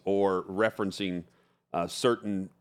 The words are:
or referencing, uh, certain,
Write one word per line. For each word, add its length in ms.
or 400
referencing, 800
uh, 160
certain, 640